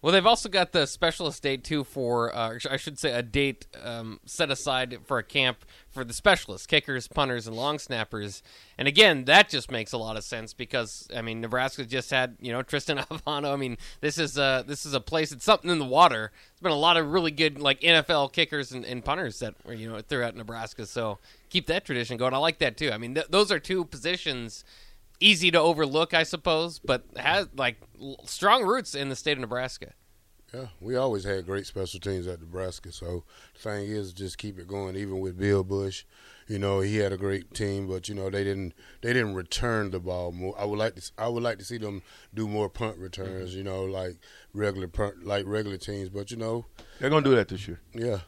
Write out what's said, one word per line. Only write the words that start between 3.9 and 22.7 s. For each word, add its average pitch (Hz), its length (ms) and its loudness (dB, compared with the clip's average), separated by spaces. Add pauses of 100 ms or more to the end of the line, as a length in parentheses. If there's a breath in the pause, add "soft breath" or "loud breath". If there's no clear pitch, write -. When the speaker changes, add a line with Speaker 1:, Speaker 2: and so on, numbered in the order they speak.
Speaker 1:
set - 260 -2
aside 127 540 -2
for 135 140 0
a 110 60 -2
camp 131 400 0 (260 soft breath)
for 131 140 -6
the 117 80 -10
specialists, 170 540 2
kickers, 139 420 0
punters, 123 400 0
and 110 80 -8
long 147 240 -2
snappers. 110 640 -6 (360 loud breath)
And 135 80 0
again, 147 380 8
that 170 240 8
just 135 220 -4
makes 110 220 -6
a 127 60 -4
lot 110 180 -4
of 107 60 -8
sense 113 320 -10
because, 120 600 -6
I 120 60 -4
mean, 113 180 -6
Nebraska 127 440 -2
just 120 260 -6
had, 127 300 0
you 120 120 -6
know, 127 100 -2
Tristan 143 360 -2
<laughs> 127 120 -6
Alfano. 147 420 -4
I 143 40 0
mean, 131 220 -4 (220 loud breath)
this 147 180 -2
is 139 200 -2
a, 135 260 2
this 143 220 -8
is 143 80 -6
a 131 60 2
place, 156 320 -2
it's 127 140 -14
something 190 240 4
in 170 100 2
the 143 60 -2
water. 127 440 6 (220 soft breath)
There's - 100 -20
been 175 100 2
a 147 40 2
lot 165 220 6
of 156 120 2
really 165 220 2
good, 147 260 0
like, 139 240 2
N 165 140 8
F 151 140 4
L 143 180 4
kickers 147 440 0
and, 123 120 -8
and 123 200 -8
punters 147 360 -2
that 110 140 -6 (100)
were, - 100 -12
you 113 160 -10
know, 110 120 -10
throughout 120 340 -4
Nebraska. 113 500 -10
So 110 320 -4 (300 soft breath)
keep - 180 2
that 170 180 0
tradition 120 320 -4
going. 127 180 0
I 135 40 2
like 160 200 2
that, 127 180 0